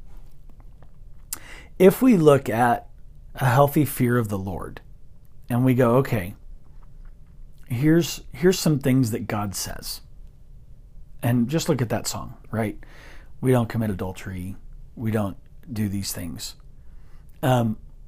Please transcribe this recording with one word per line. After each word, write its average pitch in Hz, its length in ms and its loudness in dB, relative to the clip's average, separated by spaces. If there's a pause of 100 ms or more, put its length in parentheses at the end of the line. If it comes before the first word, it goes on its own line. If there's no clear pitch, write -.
(1800)
if 185 240 8
we 254 140 8
look 147 320 8
at 120 400 2 (480)
a 131 100 0
healthy 143 380 6
fear 123 340 2
of 113 100 0
the 104 100 -4
Lord 95 420 -8 (680)
and 120 160 2
we 131 100 6
go, 120 220 6
"Okay, 113 380 0 (1300)
here's, 156 560 2 (100)
here's 180 260 4
some 156 200 2
things 127 320 4
that 107 160 -4
God 104 280 -2
says." - 460 -8 (1200)
And 120 260 2
just 156 200 0
look 131 140 2
at 113 60 0
that - 180 -2
song, - 300 -8 (140)
right? 107 280 -2 (640)
"We 127 100 4
don't 120 180 4
commit 113 220 -2
adultery. 95 680 -8 (380)
We 110 160 -4
don't 107 260 0 (360)
do 107 160 -2
these 98 240 -4
things." - 420 -10 (880)
Um, 120 360 2 (300)